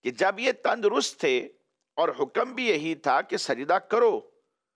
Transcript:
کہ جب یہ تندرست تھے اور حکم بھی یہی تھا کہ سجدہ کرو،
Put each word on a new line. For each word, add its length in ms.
کہ 80
جب 280
یہ 140
تندرست 680
تھے 280
اور 120
حکم 320
بھی 140
یہی 280
تھا 260
کہ 160
سجدہ 360
کرو، 480